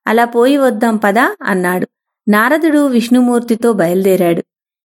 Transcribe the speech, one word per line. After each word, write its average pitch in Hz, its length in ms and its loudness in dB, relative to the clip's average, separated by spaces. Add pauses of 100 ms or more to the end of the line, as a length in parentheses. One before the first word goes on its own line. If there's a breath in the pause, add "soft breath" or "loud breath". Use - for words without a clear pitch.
అలా 233 180 0
పోయి 240 320 2
వద్దాం 233 400 0
పదా" 226 460 0
అన్నాడు. 180 440 -2 (420)
నారదుడు 285 580 2
విష్ణుమూర్తితో 233 840 0
బయలుదేరాడు. 180 720 0 (480)